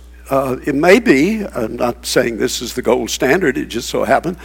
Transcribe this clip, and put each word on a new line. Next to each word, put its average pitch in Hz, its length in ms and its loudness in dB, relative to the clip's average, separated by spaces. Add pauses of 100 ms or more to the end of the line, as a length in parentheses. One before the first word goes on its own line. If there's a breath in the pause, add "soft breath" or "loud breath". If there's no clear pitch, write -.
(300)
uh, 135 360 0
it 143 100 0
may 180 240 6
be, 202 460 2
I'm 117 300 -6
not 120 300 -4
saying 120 320 0
this 117 240 -2
is 117 120 -8
the 127 80 -6
gold 113 280 0
standard, 127 480 0
it 73 80 -4
just 117 240 -8
so 110 160 -2
happened, 127 400 0